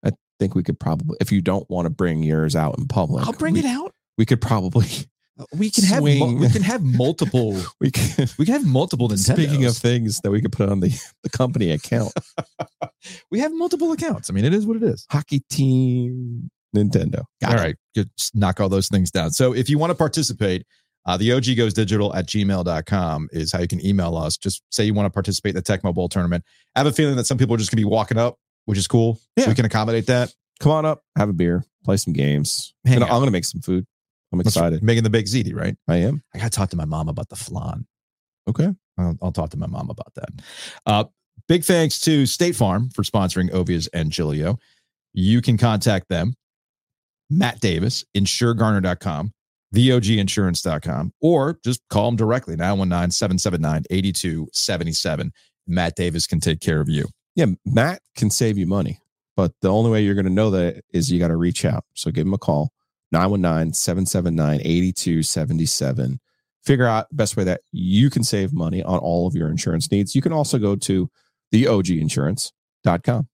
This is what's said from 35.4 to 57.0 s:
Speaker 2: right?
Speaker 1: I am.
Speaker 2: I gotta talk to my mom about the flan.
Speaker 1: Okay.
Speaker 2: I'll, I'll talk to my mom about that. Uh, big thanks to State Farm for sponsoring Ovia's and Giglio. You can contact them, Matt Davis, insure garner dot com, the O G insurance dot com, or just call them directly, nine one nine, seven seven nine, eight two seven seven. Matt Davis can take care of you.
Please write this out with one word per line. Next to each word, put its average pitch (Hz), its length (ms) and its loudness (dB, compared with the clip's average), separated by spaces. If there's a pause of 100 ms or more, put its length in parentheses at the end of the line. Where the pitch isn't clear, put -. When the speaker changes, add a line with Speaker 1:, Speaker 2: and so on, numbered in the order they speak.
Speaker 2:
right? - 220 -4 (100)
Speaker 1:
I 85 120 2
am. 92 240 0 (120)
Speaker 2:
I 92 40 -10
gotta 110 120 -4
talk 98 200 -2
to 90 60 -8
my 80 80 -4
mom 78 240 -4
about - 200 -6
the - 80 -18
flan. - 500 -10 (600)
Speaker 1:
Okay. 170 260 0 (240)
Speaker 2:
I'll, 87 240 0
I'll 90 100 -2
talk 82 180 -4
to - 60 -12
my 80 120 -6
mom - 220 -8
about - 260 -14
that. - 120 -14 (560)
Uh, 107 200 2 (420)
big 170 180 2
thanks 165 360 2
to 147 260 4
State 175 300 0
Farm 110 340 0
for - 140 -4
sponsoring 90 500 0
Ovia's 87 340 0
and 78 220 -2
Giglio. 78 480 -2 (560)
You 101 260 4
can 120 160 2
contact 107 540 2
them, 92 240 -2 (960)
Matt 147 300 0
Davis, 95 520 0
insure 101 400 0
garner 107 300 2
dot 90 180 -2
com, 82 320 -6 (400)
the 123 200 6
O 123 80 6
G 107 180 2
insurance 95 420 0
dot 78 220 -4
com, 80 300 -4 (100)
or 156 420 2
just 123 240 -2
call 104 220 2
them 120 60 0
directly, 110 400 0
nine 90 200 0
one 95 140 0
nine, 87 200 0
seven 92 280 0
seven 87 240 -2
nine, 78 260 0
eight 92 260 0
two 80 380 -4
seven 82 400 -2
seven. 78 400 -4 (340)
Matt 85 300 -2
Davis 85 300 -2
can 82 140 -2
take 80 200 0
care 78 200 0
of 73 100 -2
you. 73 160 -2 (280)